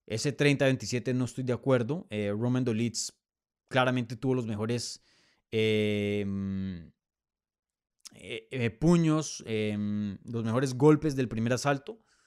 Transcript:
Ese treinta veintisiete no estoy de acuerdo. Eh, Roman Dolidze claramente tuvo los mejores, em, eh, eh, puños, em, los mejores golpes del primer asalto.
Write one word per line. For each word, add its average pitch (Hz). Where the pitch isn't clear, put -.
Ese 135
treinta 143
veintisiete 123
no 127
estoy 131
de 123
acuerdo. 127
Eh, 104
Roman 123
Dolidze 117
claramente 127
tuvo 131
los 123
mejores, 110
em, 101
eh, -
eh, 120
puños, 160
em, 104
los 117
mejores 127
golpes 151
del 131
primer 113
asalto. 135